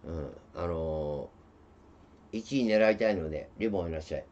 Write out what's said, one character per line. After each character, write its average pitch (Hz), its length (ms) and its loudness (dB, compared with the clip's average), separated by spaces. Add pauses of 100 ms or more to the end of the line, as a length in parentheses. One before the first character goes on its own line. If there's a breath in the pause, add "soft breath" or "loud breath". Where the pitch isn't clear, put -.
う 76 80 -10
ん、 78 240 -6 (200)
あ 87 100 -6
の 78 640 -4 (1040)
ー、 110 40 -4
一 131 240 -2
位 117 60 2
狙 110 240 6
い 104 60 4
た 110 140 4
い 101 40 2
の 80 140 -2
で、 76 200 -6 (100)
リ 110 100 2
ボ 95 160 0
ン 82 40 -4
い - 20 -4
ら 78 80 -4
っ - 20 -10
し 78 140 -8
ゃ - 20 -4
い。 69 140 -8